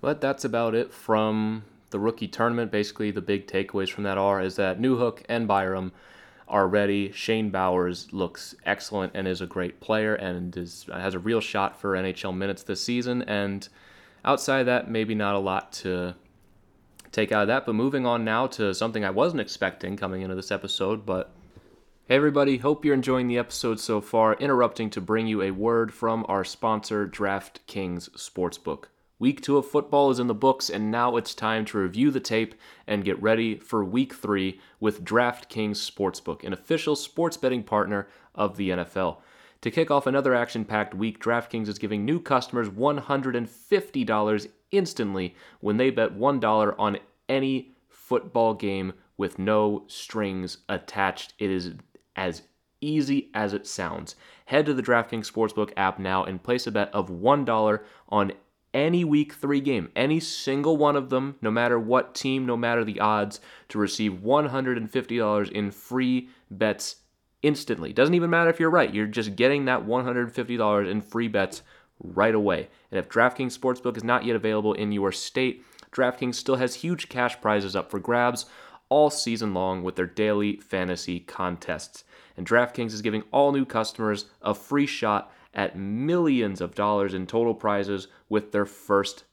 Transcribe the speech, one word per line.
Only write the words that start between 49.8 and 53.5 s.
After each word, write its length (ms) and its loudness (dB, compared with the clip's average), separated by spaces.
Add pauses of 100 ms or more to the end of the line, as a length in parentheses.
strings 720 -6 (100)
attached. 680 -2
It 100 0
is 240 -2 (420)
as 280 -4 (360)
easy 540 0
as 180 0